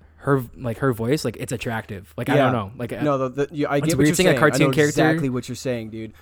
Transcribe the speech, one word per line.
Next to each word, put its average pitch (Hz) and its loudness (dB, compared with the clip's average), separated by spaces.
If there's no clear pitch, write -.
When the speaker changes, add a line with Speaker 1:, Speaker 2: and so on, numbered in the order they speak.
Speaker 1:
her, 139 0
like, 120 -6
her 135 2
voice, 117 0
like, 113 -4
it's - -8
attractive. 110 -6
Like, - -4
I - 6
Speaker 2:
Yeah. 135 6
Speaker 1:
don't 127 2
know. 104 -2
Like, 120 -6
Speaker 2:
No, 143 2
the, 131 0
the, - -6
yeah, 143 -2
I 143 0
Speaker 1:
it's 147 0
Speaker 2:
get 156 2
what - 0
Speaker 1:
weird 143 6
Speaker 2:
you're 175 4
Speaker 1:
saying 185 4
a 170 6
Speaker 2:
saying. 135 2
Speaker 1:
cartoon 151 0
Speaker 2:
I - 4
know 135 2
Speaker 1:
character. 151 2
Speaker 2:
exactly 156 2
what 123 -6
you're 123 -8
saying, 117 -4
dude. 110 -10